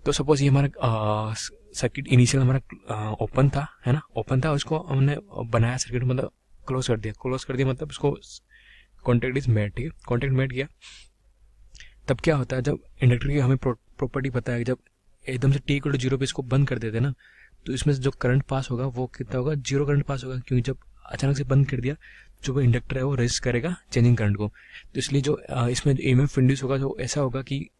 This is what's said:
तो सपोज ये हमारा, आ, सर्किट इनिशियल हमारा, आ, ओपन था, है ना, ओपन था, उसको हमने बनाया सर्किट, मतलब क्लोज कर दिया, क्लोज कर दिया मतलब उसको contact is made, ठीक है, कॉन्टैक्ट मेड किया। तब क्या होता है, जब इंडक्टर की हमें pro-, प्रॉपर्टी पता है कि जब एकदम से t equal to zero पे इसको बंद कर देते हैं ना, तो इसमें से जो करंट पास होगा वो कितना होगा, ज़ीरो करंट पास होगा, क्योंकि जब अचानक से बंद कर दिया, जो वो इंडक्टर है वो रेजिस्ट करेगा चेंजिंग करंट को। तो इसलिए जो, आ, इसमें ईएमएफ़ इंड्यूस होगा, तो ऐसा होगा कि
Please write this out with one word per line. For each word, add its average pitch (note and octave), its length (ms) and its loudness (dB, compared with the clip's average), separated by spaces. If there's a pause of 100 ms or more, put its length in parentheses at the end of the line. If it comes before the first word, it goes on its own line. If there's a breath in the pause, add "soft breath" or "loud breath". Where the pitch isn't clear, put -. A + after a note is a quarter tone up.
तो D3 80 0
सपोज C#3+ 300 2
ये C#3 60 4
हमारा, C#3 400 2
आ, A2 460 0
सर्किट - 720 -8
इनिशियल B2+ 340 6
हमारा, B2+ 520 -2
आ, G#2+ 160 -6
ओपन B2+ 400 2
था, C#3 160 -4 (200)
है B2 60 2
ना, D3+ 80 0 (160)
ओपन A#2+ 240 0
था, D#3 120 0
उसको D#3 260 -2
हमने C#3 380 0 (300)
बनाया A#2 300 0
सर्किट, B2 260 -4
मतलब B2+ 300 -2 (360)
क्लोज B2+ 200 -2
कर A2+ 100 2
दिया, G#2+ 240 -6
क्लोज B2+ 220 -4
कर C3 120 -6
दिया C3 100 2
मतलब C3+ 220 -2
उसको C#3+ 220 -2 (960 loud breath)
contact B2 280 2
is C3+ 120 0
made, G#2 280 0
ठीक A#2+ 80 -6
है, D#3+ 60 -8 (160)
कॉन्टैक्ट C3 280 0
मेड C3 180 0
किया। C3 140 -6 (1400 loud breath)
तब C3 120 0
क्या D#3 160 2
होता C3 200 -2
है, C3 60 -2
जब C#3+ 160 -2 (240)
इंडक्टर B2 260 4
की C#3+ 100 0
हमें C3 180 4
pro-, B2 220 -2 (200)
प्रॉपर्टी C3 320 -4
पता A#2+ 220 -4
है A#2+ 60 -2
कि A#2 60 -4
जब B2+ 140 -2 (500)
एकदम C3 240 2
से C#3 60 0
t - 120 -6
equal C#3 260 0
to B2+ 80 -2
zero C3 140 0
पे C3+ 60 -2
इसको - 180 -6
बंद C3 260 2
कर B2 100 -2
देते A2 180 -4
हैं A#2+ 80 2
ना, C#3+ 100 -2 (520 loud breath)
तो B2+ 60 -4
इसमें C#3 220 2
से C3 80 -4
जो C3 80 2
करंट B2+ 320 0
पास C3 280 -4
होगा B2+ 160 -2
वो B2+ 200 -4
कितना - 320 -6
होगा, C#3+ 160 -2
ज़ीरो C#3 320 -2
करंट C#3+ 180 2
पास C3 200 -4
होगा, C3 140 -8
क्योंकि B2+ 240 0
जब C3 160 -4 (280)
अचानक C#3 300 0
से C#3 80 -4
बंद C3+ 260 4
कर C3 60 -2
दिया, C3 180 -4 (500 loud breath)
जो C3+ 80 -2
वो C#3 80 0
इंडक्टर B2 360 2
है C3 60 -2
वो C#3 120 0
रेजिस्ट A#2+ 280 0
करेगा B2+ 340 -2 (160)
चेंजिंग A#2+ 240 6
करंट G#2 200 2
को। G#2 120 -2 (460 loud breath)
तो C3+ 40 -2
इसलिए C3+ 240 0
जो, D3 180 0 (100)
आ, B2 180 0
इसमें C3 320 2
ईएमएफ़ C3 400 4
इंड्यूस C3 220 4
होगा, C3+ 160 -2
तो C3+ 220 -4
ऐसा C3 200 -2
होगा C3 220 -2
कि C#3 260 -6 (120)